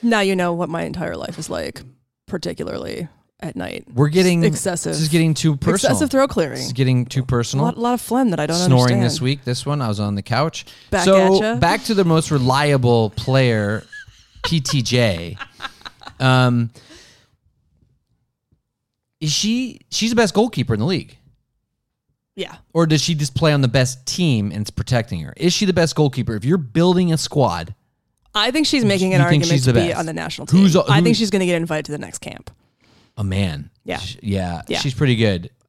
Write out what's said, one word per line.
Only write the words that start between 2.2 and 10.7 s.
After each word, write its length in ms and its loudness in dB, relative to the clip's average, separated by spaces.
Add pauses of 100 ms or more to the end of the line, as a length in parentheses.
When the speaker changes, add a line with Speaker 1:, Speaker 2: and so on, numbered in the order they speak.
Speaker 1:
particularly 800 -8 (340)
at 160 -12
night. 280 -12 (100)
Speaker 2:
We're 140 2
getting, 360 2
Speaker 1:
Excessive. 480 -2
Speaker 2:
this 80 -2
is 80 0
getting 260 2
too 220 0
personal. 380 2
Speaker 1:
Excessive 160 0
throat 200 2
clearing. 280 -2
Speaker 2:
This 80 -8
is 60 -6
getting 340 2
too 180 -4
personal. 400 -2
Speaker 1:
A 20 2
lot, 120 -2
lot 160 0
of 60 -2
phlegm 300 0
that 100 -2
I 60 -2
don't 100 -2
Speaker 2:
Snoring 260 4 (140)
Speaker 1:
understand. 80 0
Speaker 2:
this 160 -2
week, 240 -2
this 220 -6
one, 160 -2
I 60 -2
was 120 -2
on 160 -2
the 60 -6
couch. 420 -2 (260)